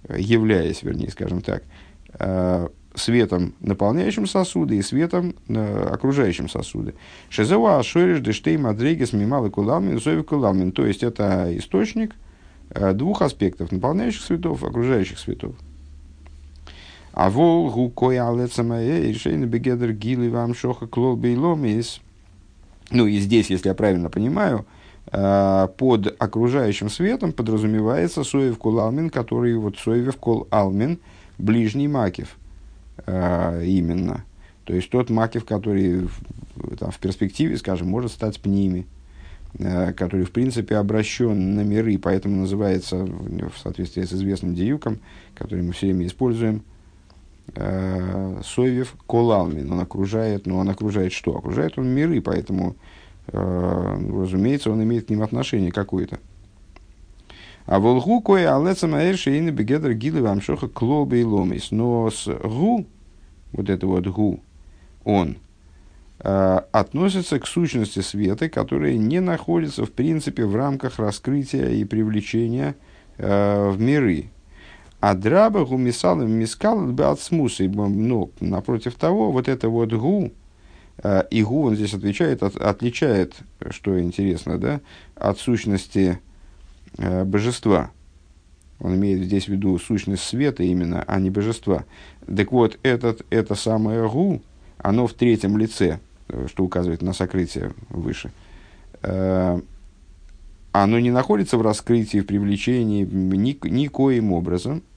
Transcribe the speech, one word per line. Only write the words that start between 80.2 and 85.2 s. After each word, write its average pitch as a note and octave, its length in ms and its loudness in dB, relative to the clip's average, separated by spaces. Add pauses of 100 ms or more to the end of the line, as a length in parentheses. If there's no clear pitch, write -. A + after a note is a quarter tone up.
э, G2 280 4
и A2+ 140 4
гу, C3+ 200 0
он A2 120 2
здесь G#2 160 -2
отвечает, G#2 500 0
от-, G2 140 -2
отличает, G#2+ 800 0 (360)
что F#2 300 -2
интересно, F2 580 -2
да, C#3 220 -2 (340)
от - 240 -2